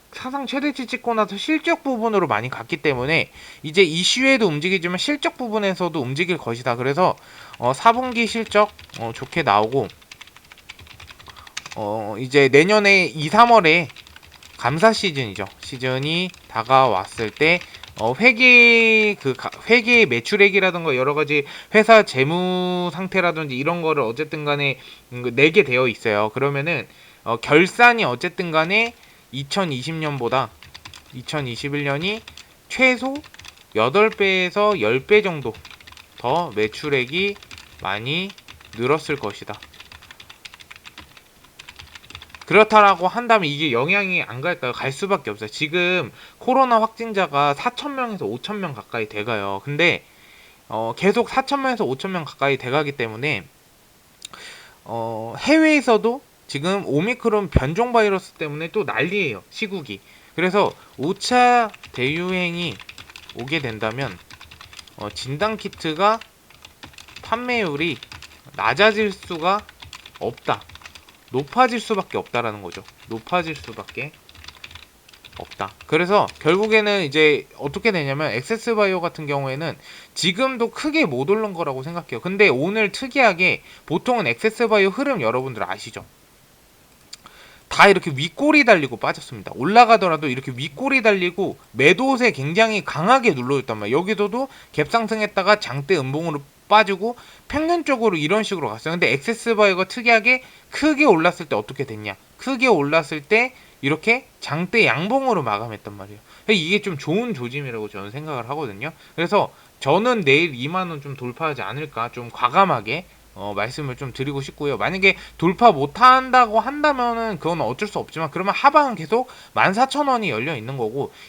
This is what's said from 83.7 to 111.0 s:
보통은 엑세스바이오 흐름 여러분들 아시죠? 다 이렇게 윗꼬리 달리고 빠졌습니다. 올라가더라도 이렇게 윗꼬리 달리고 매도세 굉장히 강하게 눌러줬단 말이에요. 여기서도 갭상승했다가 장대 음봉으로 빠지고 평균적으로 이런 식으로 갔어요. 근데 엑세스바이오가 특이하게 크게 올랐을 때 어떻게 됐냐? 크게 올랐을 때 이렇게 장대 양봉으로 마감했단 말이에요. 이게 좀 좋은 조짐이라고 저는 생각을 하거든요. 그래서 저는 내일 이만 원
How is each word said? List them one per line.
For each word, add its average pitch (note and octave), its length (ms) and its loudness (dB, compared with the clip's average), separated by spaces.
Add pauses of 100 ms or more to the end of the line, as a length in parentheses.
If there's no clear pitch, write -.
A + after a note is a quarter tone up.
보통은 G3 400 -2
엑세스바이오 G#3+ 640 2
흐름 B3+ 320 -2
여러분들 A#2+ 420 -2
아시죠? F#2+ 420 -10 (1600)
다 F3+ 200 6
이렇게 F#3 280 4
윗꼬리 C#4 500 2
달리고 F3+ 320 4
빠졌습니다. - 580 -6
올라가더라도 F#3 720 4
이렇게 C3 280 -4
윗꼬리 A#3+ 460 -2
달리고 F#3+ 560 0 (140)
매도세 A3 600 2
굉장히 E3+ 540 0
강하게 A3+ 480 2
눌러줬단 B2 460 -4
말이에요. G#2+ 180 0
여기서도 G#3 500 -2 (260)
갭상승했다가 G#3 880 0
장대 C#3 380 -2
음봉으로 D3 460 -4 (240)
빠지고 G3+ 480 2 (320)
평균적으로 C#4+ 680 0
이런 E3 280 0
식으로 D#3+ 260 -4
갔어요. A#2 240 -8
근데 E3+ 200 0
엑세스바이오가 G3+ 720 0
특이하게 A#3+ 580 2 (260)
크게 D4+ 360 2
올랐을 F3 440 2
때 - 60 0
어떻게 C3+ 280 -6
됐냐? G#2+ 320 -10 (220)
크게 C4 300 -2
올랐을 D#3 600 2
때 A#3+ 280 0 (260)
이렇게 D#3 460 0 (120)
장대 F3+ 460 0
양봉으로 F#3+ 560 0
마감했단 G#2+ 520 -6
말이에요. G2+ 260 -18 (300)
이게 G3 340 0
좀 E3+ 160 -8
좋은 G#3+ 340 -2
조짐이라고 B2 560 -8
저는 G2+ 220 -12
생각을 C3+ 380 -10
하거든요. C3+ 420 -8 (240)
그래서 E3+ 360 0 (280)
저는 G#3+ 420 2
내일 D3 320 4
이만 E3 380 -6
원 D3 100 -12